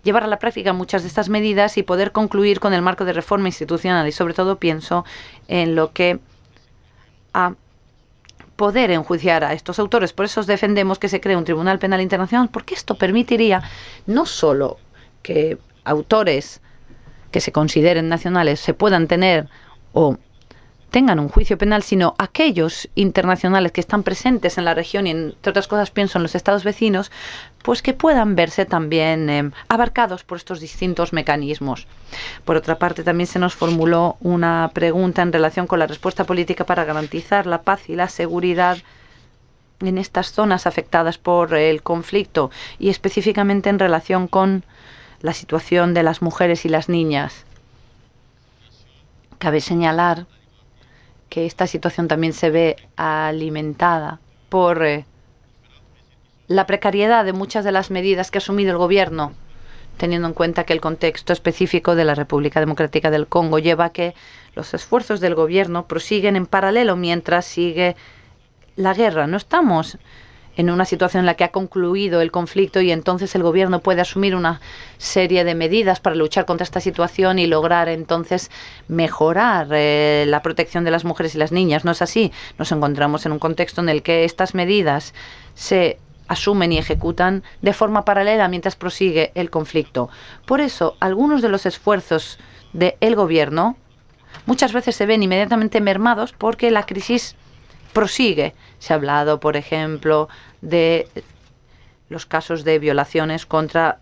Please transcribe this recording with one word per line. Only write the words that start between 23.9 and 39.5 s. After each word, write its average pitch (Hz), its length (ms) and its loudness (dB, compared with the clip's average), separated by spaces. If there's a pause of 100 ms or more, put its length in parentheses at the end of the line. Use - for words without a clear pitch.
presentes 196 540 0
en 175 60 -4
la 170 100 2
región 180 340 -2
y, - 20 0
entre 160 400 -4
otras 196 180 0
cosas, 208 240 -2
pienso 202 260 -2
en 175 60 2
los 160 120 -4
estados 196 280 0
vecinos, 202 480 0 (520)
pues 240 180 -2
que 262 120 0
puedan 240 440 4
verse 175 280 2
también, 160 640 0
em, 143 220 0 (160)
abarcados 226 560 0
por 175 140 -12
estos 165 240 -12
distintos 170 500 -4
mecanismos. 147 720 -4 (600)
Por 165 100 2
otra 160 240 -2
parte, 170 240 -2
también 175 240 0
se - 120 -4
nos 180 160 0
formuló 170 640 2
una 170 520 0
pregunta 175 480 0
en 170 120 0
relación 160 340 0
con 175 120 0
la 156 80 2
respuesta 180 360 -6
política 175 420 -2
para 170 200 0
garantizar 156 600 -2
la 170 180 -4
paz 196 260 -2
y 165 80 -8
la 180 100 -2
seguridad 175 720 0 (1040)